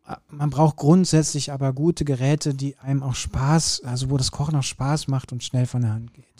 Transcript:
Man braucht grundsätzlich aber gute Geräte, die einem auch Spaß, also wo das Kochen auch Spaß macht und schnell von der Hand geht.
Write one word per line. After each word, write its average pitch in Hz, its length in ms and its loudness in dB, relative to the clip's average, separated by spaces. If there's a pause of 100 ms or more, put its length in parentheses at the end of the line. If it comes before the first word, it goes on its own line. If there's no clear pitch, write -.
(280)
Man 147 220 -4
braucht 147 260 4
grundsätzlich 156 760 4
aber 135 200 -2
gute 156 320 0
Geräte, 143 500 0
die 135 240 -6
einem 135 240 -2
auch 131 120 -4
Spaß, - 680 0
also 127 260 -4
wo 143 80 2
das 131 140 -2
Kochen 151 240 -2
auch 135 60 2
Spaß 143 460 -2
macht 135 240 -4
und 120 100 -8
schnell 127 240 0
von 123 160 -2
der 110 100 0
Hand 113 200 -8
geht. - 120 -20 (160)